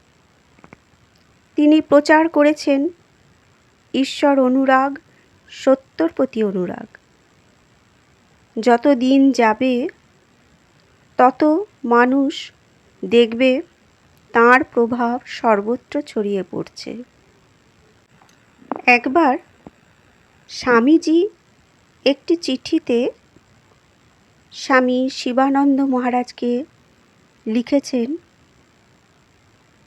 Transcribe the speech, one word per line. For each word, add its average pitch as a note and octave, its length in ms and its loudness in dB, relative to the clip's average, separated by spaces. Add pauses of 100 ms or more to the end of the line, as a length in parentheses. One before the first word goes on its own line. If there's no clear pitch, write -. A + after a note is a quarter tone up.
(1600)
তিনি D4+ 260 4
প্রচার D#4 480 4
করেছেন D4 600 0 (1040)
ঈশ্বর C4+ 460 0
অনুরাগ, C4 600 0 (500)
সত্যর - 600 -2
প্রতি B3+ 340 -4
অনুরাগ। F#3+ 540 -6 (1600)
যত A#3 280 2
দিন C4+ 440 4
যাবে B3 560 0 (1300)
তত D4+ 460 0 (220)
মানুষ B3+ 640 -2 (540)
দেখবে A#3 560 2 (720)
তাঁর B3+ 320 4
প্রভাব A#3+ 600 -4
সর্বত্র A3+ 760 -4
ছড়িয়ে G3+ 500 -6
পড়ছে। - 520 -12 (1800)
একবার C4 520 2 (1080)
স্বামীজি D#4 840 2 (760)
একটি C#4 300 -2
চিঠিতে C4 760 -4 (1400)
স্বামী B3+ 600 0
শিবানন্দ C4+ 720 0
মহারাজকে B3 840 -4 (840)
লিখেছেন, B3 680 -4 (1700)